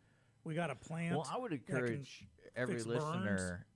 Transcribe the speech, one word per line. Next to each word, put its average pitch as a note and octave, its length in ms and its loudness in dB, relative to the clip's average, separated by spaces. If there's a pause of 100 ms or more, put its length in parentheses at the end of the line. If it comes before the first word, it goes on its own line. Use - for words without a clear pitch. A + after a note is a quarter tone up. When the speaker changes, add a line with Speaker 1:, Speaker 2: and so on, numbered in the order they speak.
(440)
Speaker 1:
we E3 100 -2
got E3 160 2
a C3 40 -2
plant E3+ 420 0
Speaker 2:
Well, A#3+ 140 0
I F#3 80 -2
would B3 140 -2
Speaker 1:
that C3 140 -4
can C3+ 100 0
Speaker 2:
encourage B2+ 500 0 (300)
every B2 200 2
Speaker 1:
fix A#2 80 0
burns. A#2 200 2
Speaker 2:
listener F#2+ 720 0